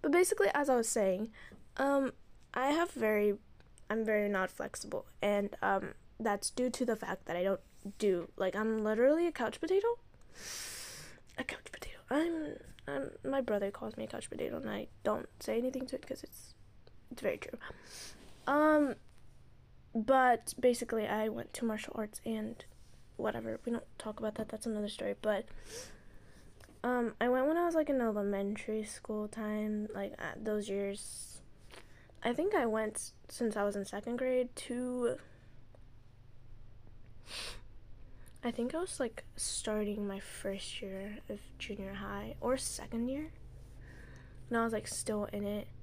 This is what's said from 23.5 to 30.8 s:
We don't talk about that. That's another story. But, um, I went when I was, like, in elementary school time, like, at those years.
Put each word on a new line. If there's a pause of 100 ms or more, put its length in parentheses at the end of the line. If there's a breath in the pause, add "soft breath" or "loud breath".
We
don't (140)
talk
about
that.
That's
another
story.
But, (1400 loud breath)
um,
I
went
when
I
was,
like,
in
elementary
school
time,
like,
at
those
years. (800 loud breath)